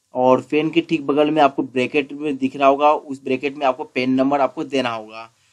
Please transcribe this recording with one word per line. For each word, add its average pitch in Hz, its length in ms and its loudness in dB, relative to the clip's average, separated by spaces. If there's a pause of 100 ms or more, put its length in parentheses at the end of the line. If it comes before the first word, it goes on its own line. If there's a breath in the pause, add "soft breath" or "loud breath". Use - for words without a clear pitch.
(140)
और 127 300 4
पेन 151 260 -2
के 165 120 0
ठीक 156 260 -4
बगल 151 240 2
में 156 100 2
आपको 143 240 2
ब्रैकेट 131 480 -2
में 143 240 -6
दिख 131 180 -4
रहा 139 120 2
होगा, 143 240 4
उस 147 320 -4
ब्रैकेट 135 340 -4
में 147 80 -4
आपको 135 200 -2
पेन 127 280 -4
नंबर 135 280 0
आपको 135 240 -2
देना 131 240 -2
होगा। 113 400 -12 (240)